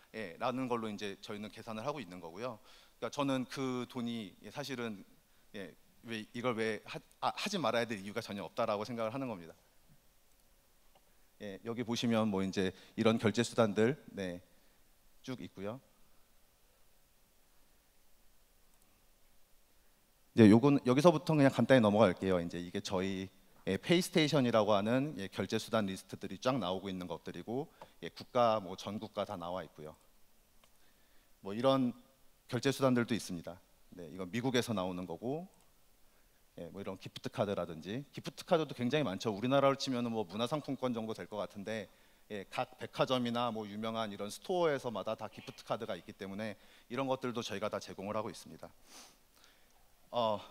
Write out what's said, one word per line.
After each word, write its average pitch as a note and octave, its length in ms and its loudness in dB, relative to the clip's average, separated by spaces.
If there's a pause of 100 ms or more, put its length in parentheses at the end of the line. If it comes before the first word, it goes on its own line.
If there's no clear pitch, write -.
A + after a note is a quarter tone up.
(140)
예, F#2+ 240 -10
라는 B2+ 300 -2
걸로 A#2 200 -2
이제 G2+ 320 -6
저희는 G#2+ 300 -10
계산을 A2 360 -10
하고 D3 140 -4
있는 F2+ 200 -12
거고요. G2+ 380 -10 (400)
그러니까 A#2 120 -6
저는 C3+ 360 -2
그 B2+ 420 -4
돈이, A#2 540 -8
예, G#2 80 -14
사실은, A#2+ 540 -8 (500)
예, F#2+ 200 -12 (280)
왜 A2+ 300 -8
이걸 B2 240 -2
왜 A2 280 -2
하-, - 160 -12 (200)
아, B2+ 140 0
하지 G3+ 240 -4
말아야 A#2 260 2
될 A2 140 -6
이유가 G#2 220 -8
전혀 G2+ 220 -8
없다라고 G#2+ 420 -2
생각을 A2+ 280 -4
하는 C3+ 160 -6
겁니다. E2+ 260 -10 (1900)
예, G2 220 -10
여기 A#2 200 -6
보시면 A2+ 440 2
뭐 F#2+ 140 2
이제 F#2+ 300 0 (240)
이런 A2 220 4
결제 A2+ 240 2
수단들, A2 640 2
네, F2+ 340 -6 (800)
쭉 B2+ 200 -10
있고요. G2+ 380 -10 (4000)
이제 A2 140 12
요건, C3+ 340 10
여기서부터 D3+ 500 6
그냥 C#3 160 8
간단히 B2+ 300 6
넘어갈게요. G2 600 6
이제 E2+ 200 -4
이게 F2+ 180 -6
저희, F#2+ 520 -4 (360)
예, F#2+ 120 0
페이스테이션이라고 C#3 960 4
하는, B2+ 420 2
예, F#2+ 120 -8
결제 G#2+ 300 -2
수단 A2 280 0
리스트들이 F#2+ 540 -8
쫙 C3 180 0
나오고 F#2+ 320 -2
있는 F2+ 160 -6
것들이고, F2+ 640 -8 (300)
예, E2 80 -8
국가, A2+ 500 2
뭐 F#2 160 -8
전 G#2 220 -8
국가 G#2 260 -6
다 G2 140 -6
나와 F2 240 -6
있고요. D#2 340 -16 (1400)
뭐 G2 140 -8
이런 B2+ 400 2 (540)
결제 B2+ 220 0
수단들도 B2 440 2
있습니다. F2 440 -6 (320)
네, F2 220 -14
이건 F#2 180 -8
미국에서 A#2+ 440 0
나오는 F#2 320 -2
거고, C3 420 -6 (1120)
예, E2+ 80 -10
뭐 E2+ 160 -12
이런 F#2+ 160 -8
기프트 - 320 -10
카드라든지, F#2 800 -2
기프트 - 320 -12
카드도 D#3 300 0
굉장히 B2+ 300 0
많죠. G2 260 -4
우리나라로 C3+ 460 4
치면은 A#2+ 360 -4
뭐 A2 120 -2
문화상품권 B2 680 -4
정도 A2 220 -4
될 F2+ 140 -8
것 G#2 100 -8
같은데, G2+ 500 -6 (420)
예, G2+ 200 -8
각 - 260 -6
백화점이나 A#2+ 760 0
뭐 A2 140 -6
유명한 A2 460 -4
이런 G2+ 160 -8
스토어에서마다 C3 840 -2
다 G#2+ 140 -8
기프트 - 360 -16
카드가 A2 320 -4
있기 F2+ 160 -14
때문에 G2 460 -8 (320)
이런 C3 160 -4
것들도 B2+ 360 -2
저희가 G#2 280 -4
다 G2+ 100 -4
제공을 G2 360 -8
하고 G#2+ 120 -4
있습니다. D#2+ 400 -14 (1500)
어, A2 220 2 (100)